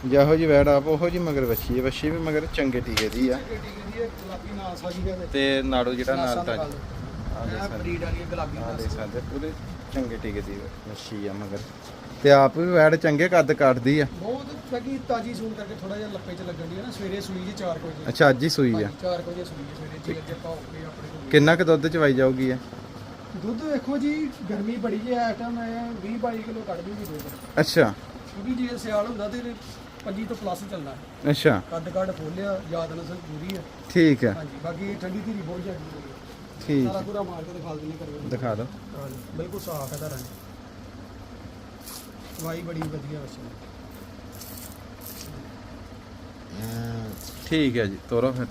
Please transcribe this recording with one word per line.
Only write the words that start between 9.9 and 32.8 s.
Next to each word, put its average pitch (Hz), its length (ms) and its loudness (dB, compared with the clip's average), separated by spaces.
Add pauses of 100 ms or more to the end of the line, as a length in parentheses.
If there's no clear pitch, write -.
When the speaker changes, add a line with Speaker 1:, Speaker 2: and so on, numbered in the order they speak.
Speaker 1:
ਚੰਗੇ 120 300 -2
ਟੀਕੇ 104 180 -2
ਦੀ 101 120 -6 (340)
ਵੱਛੀ 104 400 -8
ਆ 95 60 -4
ਮਗਰ। 101 260 -6 (640)
ਤੇ 139 80 12
ਆਪ 139 260 10
ਵੀ 170 80 2
ਵੈੜ 160 300 8
ਚੰਗੇ 160 340 4
ਕੱਦ 156 240 8
ਕਾਠਦੀ 131 460 6
ਆ। 139 140 4
Speaker 2:
ਬਹੁਤ 247 320 -4 (260)
ਚੰਗੀ, 254 360 -2
ਤਾਜ਼ੀ 233 260 0
ਸੂਣ 220 200 -4
ਕਰਕੇ 208 280 -8
ਥੋੜਾ 196 160 -6
ਜਿਹਾ 214 120 -6
ਲੱਪੇ 185 260 -8
ਚ 185 60 -10
ਲੱਗਣ 170 260 -6
ਦੀ 180 120 -6
ਆ 220 40 -8
ਨਾ। 247 80 -8
ਸਵੇਰੇ 196 300 -4
ਸੂਈ 185 240 -6
ਜੀ 196 120 -6
ਚਾਰ 175 200 -2
ਕੁ 165 100 -8
ਵਜੇ। 156 220 -6
Speaker 1:
ਅੱਛਾ, 143 200 8
ਅੱਜ 127 140 6
ਹੀ 160 60 2
ਸੂਈ 127 240 4
ਆ। - 20 4
Speaker 2:
ਹਾਂਜੀ, 104 120 2 (140)
ਚਾਰ 180 200 -2
ਕੁ 170 100 -6
ਵਜੇ 175 120 -6
ਸੂਈ 147 200 -10
ਆ 147 140 -10
ਸਵੇਰੇ, 151 280 -10
ਜੀ 160 140 -4
ਅੱਜ 151 120 -10
ਆਪਾਂ 165 200 -8
ਹੋ 165 40 -6
ਕੇ 160 300 -10
ਆਪਣੇ - 220 -10
ਕੋਲ। - 240 -10
Speaker 1:
ਕਿੰਨਾ 151 240 10
ਕੁ 180 80 2
ਦੁੱਧ 160 240 6
ਚਵਾਈ 156 260 6
ਜਾਊਗੀ 131 360 6
ਇਹ? 127 80 2 (760)
Speaker 2:
ਦੁੱਧ 220 280 -4
ਵੇਖੋ 285 340 0
ਜੀ, 294 320 0 (200)
ਗਰਮੀ 208 260 -2
ਬੜੀ 214 320 -2
ਹੈ, 240 220 2
ਇਸ 208 80 -2
ਟਾਈਮ 233 220 -4
ਇਹ 226 480 -6
ਵੀਹ 226 120 -4
ਬਾਈ 220 180 0
ਕਿਲੋ 220 300 -6
ਕੱਢ 170 140 -4
ਦੂਗੀ 208 240 -8
ਦੁੱਧ। - 540 -6
Speaker 1:
ਅੱਛਾ। 139 340 6 (420)
Speaker 2:
ਕਿਉਂਕਿ 240 280 -2
ਜੇ 240 140 -2
ਸਿਆਲ 214 300 0
ਹੁੰਦਾ 208 200 -4
ਤੇ 240 140 -4 (640)
ਪੱਚੀ 208 200 -4
ਤੋਂ 226 100 -6
ਪਲੱਸ 190 240 -4 (120)
ਚੱਲਦਾ 147 200 -8
ਹੈ। - 400 -2
Speaker 1:
ਅੱਛਾ। 143 300 6 (100)
Speaker 2:
ਕੱਦ 165 180 -4
ਕਾਠ 185 220 0
ਫੁੱਲ 160 340 -6
ਆ, 196 140 0 (120)
ਯਾਦ 165 200 -2